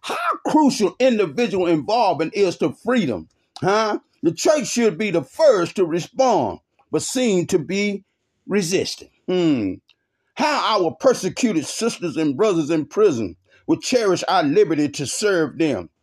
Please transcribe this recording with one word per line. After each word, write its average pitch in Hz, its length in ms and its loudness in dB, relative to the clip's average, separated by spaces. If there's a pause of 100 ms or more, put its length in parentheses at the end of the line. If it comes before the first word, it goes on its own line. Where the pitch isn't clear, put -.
How - 140 -8 (320)
crucial 269 520 2
individual 202 680 0
involvement 170 640 0
is 190 240 0
to 156 160 -2
freedom, 160 560 -2 (320)
huh? 208 380 0 (220)
The 165 120 0
church 294 340 0
should 220 300 0
be 208 140 -4
the 160 120 0
first 220 540 2
to 190 80 2
respond, 165 760 0 (320)
but 151 100 0
seem 202 460 0
to 185 120 2
be 196 440 -4 (440)
resistant. 180 640 -2 (160)
Hmm. 147 480 0 (600)
How 220 480 0
our 160 160 -2
persecuted 190 680 0
sisters 175 520 -6
and 151 200 -2
brothers 170 320 0
in 160 160 -2
prison 131 500 0 (320)
would - 140 0
cherish 202 460 -2
our 180 160 2
liberty 151 460 2
to 147 160 -8
serve 170 520 -2
them. 123 320 -2 (140)